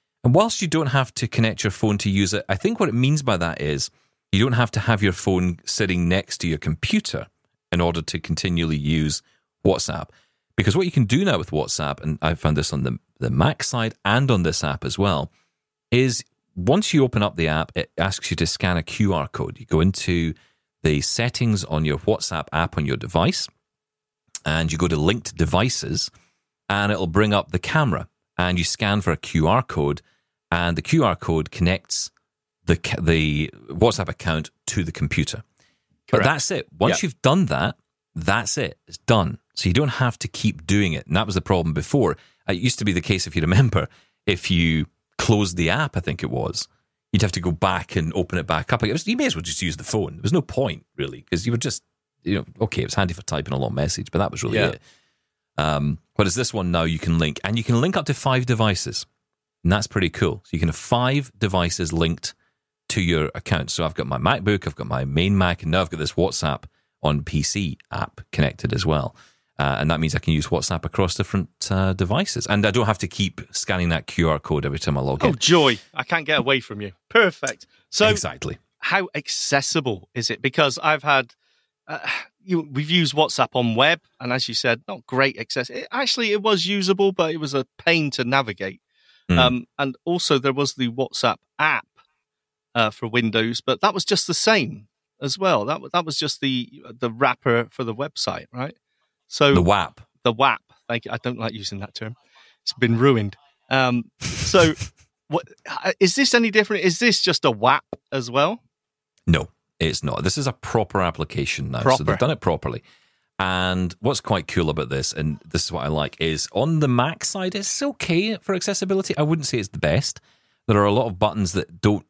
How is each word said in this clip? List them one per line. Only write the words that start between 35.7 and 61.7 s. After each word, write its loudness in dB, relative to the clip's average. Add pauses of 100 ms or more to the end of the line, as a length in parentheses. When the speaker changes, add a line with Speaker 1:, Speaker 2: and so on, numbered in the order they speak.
Speaker 1:
But 4
Speaker 2:
Correct. 2
Speaker 1:
that's 0
it. -4
Once 2
Speaker 2:
Yeah. -2
Speaker 1:
you've -10
done 4
that, 0 (380)
that's -2
it. -6 (100)
It's -18
done. 2 (160)
So -2
you 4
don't 2
have -2
to -6
keep -4
doing 2
it. -8
And -2
that 2
was -2
the 0
problem 0
before. 0 (300)
It 0
used 0
to -2
be 2
the -2
case, 0
if -6
you 0
remember, 4 (400)
if 0
you 2 (320)
closed 2
the 2
app, -2
I -4
think -4
it -4
was, -4 (440)
you'd 4
have 2
to -2
go -2
back -2
and -2
open -2
it -4
back -2
up. 0
It 2
was, -4
you 0
may 0
as 0
well -6
just -4
use -2
the -12
phone. -2
There -18
was 0
no 4
point, -4 (120)
really, -8
'cause -4
you 0
were 2
just, -4 (420)
you -2
know, -2 (160)
okay, 0
it 2
was -4
handy 0
for -14
typing -6
a -2
long -2
message, -4
but 0
that -2
was -8
really -2
Speaker 2:
Yeah. 2
Speaker 1:
it. -12 (760)
Um, 0 (160)
whereas 2
this -2
one 0
now 2
you 0
can 0
link, 0
and 0
you -2
can 2
link 0
up -4
to 0
five 0
devices. 0 (580)
And 2
that's 2
pretty 0
cool. -2
So -20
you -4
can 0
have -2
five 0
devices 0